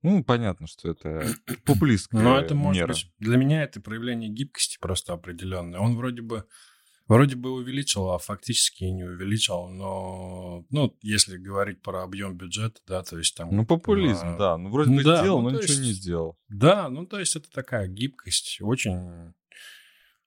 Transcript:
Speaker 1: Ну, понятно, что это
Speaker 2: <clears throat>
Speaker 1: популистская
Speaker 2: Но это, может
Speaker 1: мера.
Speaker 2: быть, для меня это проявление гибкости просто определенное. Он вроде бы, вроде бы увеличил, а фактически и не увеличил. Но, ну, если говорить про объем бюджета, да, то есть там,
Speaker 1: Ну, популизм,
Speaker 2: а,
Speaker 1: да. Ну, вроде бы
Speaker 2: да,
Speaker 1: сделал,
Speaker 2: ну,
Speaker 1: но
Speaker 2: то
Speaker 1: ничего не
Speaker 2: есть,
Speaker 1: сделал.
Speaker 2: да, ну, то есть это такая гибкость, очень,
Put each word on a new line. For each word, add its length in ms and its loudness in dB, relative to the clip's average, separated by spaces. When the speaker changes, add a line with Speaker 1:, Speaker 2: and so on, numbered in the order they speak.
Speaker 1:
Ну, 220 4
понятно, 440 0
что 220 -8
это 360 -6
Speaker 2:
<clears throat> 180 -8
Speaker 1:
популистская 580 4
Speaker 2:
Но 160 6
это, 160 -2
может 260 2
Speaker 1:
мера. 120 0
Speaker 2:
быть, 260 -6
для 180 2
меня 260 4
это 180 -10
проявление 480 -8
гибкости 500 -6
просто 340 -4
определенное. 680 -8
Он 180 2
вроде 240 -6
бы, 240 -8
вроде 280 8
бы 160 -6
увеличил, 600 -4
а 80 0
фактически 680 -4
и 60 0
не 120 -6
увеличил. 640 -2
Но, 1000 -10
ну, 320 0
если 360 0
говорить 440 -6
про 220 -6
объем 340 -8
бюджета, 500 -6
да, 160 -4
то 140 -12
есть 180 -2
там, 180 -4
Speaker 1:
Ну, 120 4
популизм, 600 2
Speaker 2:
а, 100 -4
Speaker 1:
да. 200 2
Ну, 120 -8
вроде 260 4
бы 80 4
Speaker 2:
да, 160 6
Speaker 1:
сделал, 220 4
Speaker 2:
ну, 80 2
Speaker 1:
но 80 0
Speaker 2:
то 60 -2
Speaker 1:
ничего 180 2
не 80 -2
Speaker 2:
есть, 120 -2
Speaker 1:
сделал. 360 -4
Speaker 2:
да, 420 4
ну, 160 -8
то 140 -10
есть 160 -2
это 160 -14
такая 360 -4
гибкость, 720 -6
очень, 720 -4